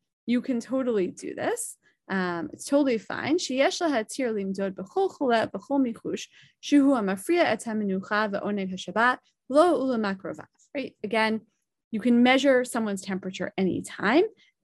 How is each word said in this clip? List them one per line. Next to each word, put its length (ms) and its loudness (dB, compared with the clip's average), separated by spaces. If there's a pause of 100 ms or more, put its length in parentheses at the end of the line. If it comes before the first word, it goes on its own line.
(260)
you 160 0
can 180 -2
totally 480 -2
do 280 -10
this. 420 -6 (320)
Um, 440 -4
it's 120 -16
totally 320 2
fine. 400 -4
Sheyesh 440 0
lahatir 520 -2
limdod 420 -4
b'chol 400 -4
cholet 360 0
b'chol 300 -4
michush, 460 -4 (340)
shuhu 300 4
hamafriya 540 0
et 200 0
hamenucha 680 -2
ve'oneg 420 -4
hashabat, 460 0 (300)
lo 300 6
ulamakrova." 640 -4 (300)
Right? 280 -8
Again, 380 0 (500)
you 80 -2
can 240 6
measure 420 6
someone's 360 -4
temperature 560 -6
anytime 640 0 (400)